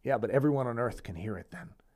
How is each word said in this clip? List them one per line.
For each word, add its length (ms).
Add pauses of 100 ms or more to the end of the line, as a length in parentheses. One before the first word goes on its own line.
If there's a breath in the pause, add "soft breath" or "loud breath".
Yeah, 160
but 140
everyone 340
on 140
earth 240
can 140
hear 200
it 140
then. 240 (200)